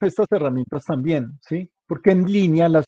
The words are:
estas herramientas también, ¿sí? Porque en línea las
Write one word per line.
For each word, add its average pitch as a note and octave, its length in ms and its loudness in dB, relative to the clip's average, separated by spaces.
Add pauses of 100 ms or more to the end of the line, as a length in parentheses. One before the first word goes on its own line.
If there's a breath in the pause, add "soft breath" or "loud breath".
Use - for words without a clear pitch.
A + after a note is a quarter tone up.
estas E3+ 280 0
herramientas C3+ 540 -2
también, C#3 560 -4
¿sí? F3 300 -8 (200)
Porque F3+ 220 0
en F3+ 120 2
línea F3 440 2
las D#3 200 4